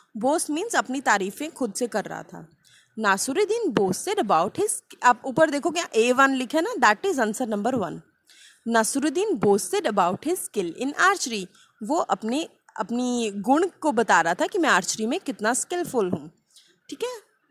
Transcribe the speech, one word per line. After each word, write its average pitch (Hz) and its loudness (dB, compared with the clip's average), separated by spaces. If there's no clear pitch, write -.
बोस्ट 269 0
मीन्स 370 -4
अपनी 262 -2
तारीफें 214 -2
खुद 226 -6
से 247 -4
कर 208 -4
रहा 160 -12
था। 165 -18
नसरुद्दीन 294 0
boasted 208 0
about 196 2
his, 415 -2
आप 247 4
ऊपर 302 2
देखो 285 -2
क्या 330 -4
ए 233 4
वन 269 6
लिखा 254 -2
है 330 2
ना, 440 -4
that 240 4
is 302 0
answer 220 -4
number 220 -2
one। 165 -8
नसरुद्दीन 269 0
boasted 208 2
about 196 0
his 349 -4
skill 175 -6
in 285 -4
archery, 254 0
वो 233 -2
अपने, 247 -2
अपनी 240 -2
गुण 247 0
को 302 0
बता 214 4
रहा 165 2
था 294 -2
कि 403 -4
मैं 311 2
आर्चरी 214 2
में 294 -2
कितना 214 -2
स्किलफुल 254 -2
हूँ। 190 -6
ठीक 320 -8
है, 480 -8